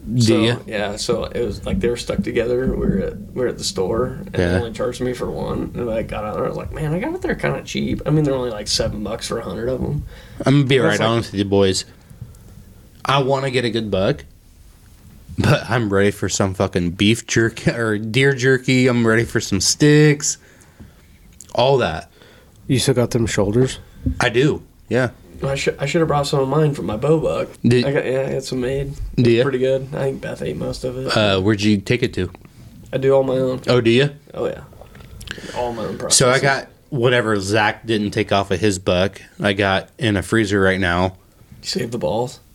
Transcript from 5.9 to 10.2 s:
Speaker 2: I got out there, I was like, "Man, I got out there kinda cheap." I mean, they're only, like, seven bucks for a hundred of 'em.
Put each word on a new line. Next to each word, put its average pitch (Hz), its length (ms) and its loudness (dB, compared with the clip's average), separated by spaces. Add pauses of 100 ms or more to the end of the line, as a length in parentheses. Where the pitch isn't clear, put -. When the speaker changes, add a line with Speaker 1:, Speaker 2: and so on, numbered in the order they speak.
Speaker 2:
I 110 100 -2
got 107 240 -8
out 101 100 -6
there, 98 100 -4
I - 20 -4
was - 100 -6
like, - 160 -10
"Man, 147 180 -4
I 175 80 -2
got 294 140 -6
out 370 80 -8
there 311 140 -2
kinda 143 260 -4
cheap." 135 440 -4
I - 40 -2
mean, 151 140 4
they're 135 100 0
only, 123 160 -2
like, 104 180 -8
seven 107 360 -2
bucks 107 240 -8
for - 100 -6
a 113 60 -8
hundred 110 260 -6
of 127 100 -4
'em. 139 240 -4 (400)